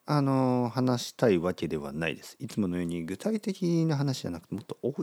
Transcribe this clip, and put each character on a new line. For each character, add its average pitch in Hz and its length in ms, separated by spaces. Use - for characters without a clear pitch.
あ 147 120
の 131 460
ー、 120 40
話 127 340
し - 120
た 127 140
い 95 80
わ 87 160
け 85 160
で 78 80
は 71 160
な 80 160
い 71 60
で - 80
す。 - 160
い 87 80
つ - 120
も 101 80
の 87 80
よ 90 60
う 87 40
に 85 200
具 87 100
体 220 240
的 170 460
な 160 100
話 139 280
じ - 40
ゃ 87 40
な 85 100
く - 60
て、 - 80
も 101 60
っ - 40
と - 160
大 120 100